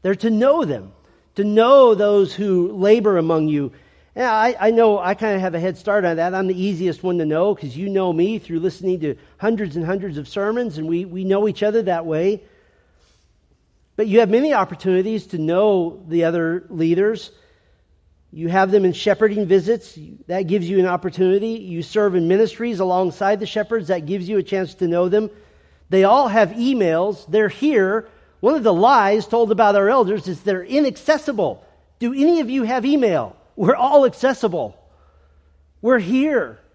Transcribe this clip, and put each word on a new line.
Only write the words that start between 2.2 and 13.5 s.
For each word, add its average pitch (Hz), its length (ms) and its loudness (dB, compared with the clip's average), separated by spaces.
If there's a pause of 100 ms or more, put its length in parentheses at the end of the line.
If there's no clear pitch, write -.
who 190 380 0
labor 202 460 2
among 160 320 0
you. 143 240 -2 (420)
And 247 100 -4
I, 226 340 0
I 220 120 2
know 220 280 4
I 180 160 -2
kinda 202 240 -4
have 185 160 -4
a 165 40 -4
head 180 180 -4
start 208 260 0
on 170 140 0
that. 175 180 -2
I'm 190 120 -2
the 185 140 -4
easiest 180 400 -2
one 180 180 -2
to 156 60 -2
know 165 300 0
'cause 131 220 -12
you 196 120 -8
know 190 220 -2
me 185 260 -2
through 165 220 -8
listening 180 400 -4
to 151 160 -6 (220)
hundreds 202 400 -4
and 165 80 -6
hundreds 180 320 -6
of 139 100 -12
sermons, 208 500 -6
and 156 100 -8
we, 170 180 -4
we 185 180 -10
know 196 240 0
each 202 160 -4
other 214 200 0
that 170 220 -4
way. 170 380 -2 (1500)